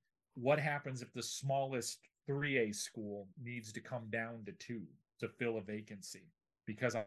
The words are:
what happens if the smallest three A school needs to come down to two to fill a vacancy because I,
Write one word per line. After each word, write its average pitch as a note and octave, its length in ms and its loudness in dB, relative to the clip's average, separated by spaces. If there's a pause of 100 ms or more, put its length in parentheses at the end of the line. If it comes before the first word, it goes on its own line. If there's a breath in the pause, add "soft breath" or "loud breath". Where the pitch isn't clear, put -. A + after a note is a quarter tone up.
(340)
what C3+ 240 6
happens C#3 440 0
if - 100 -10
the A#2+ 100 -2
smallest C3+ 840 0 (180)
three C#3+ 320 4
A G#2+ 140 6
school G#2 560 -4 (120)
needs A#2+ 320 -6
to A2+ 80 -4
come A2+ 300 -4
down A2+ 360 0
to G2 60 -6
two G#2+ 340 -6 (340)
to A2+ 80 0
fill A2+ 300 0
a G2+ 40 -4
vacancy G#2 680 -8 (340)
because A#2 280 2
I, G#2+ 120 0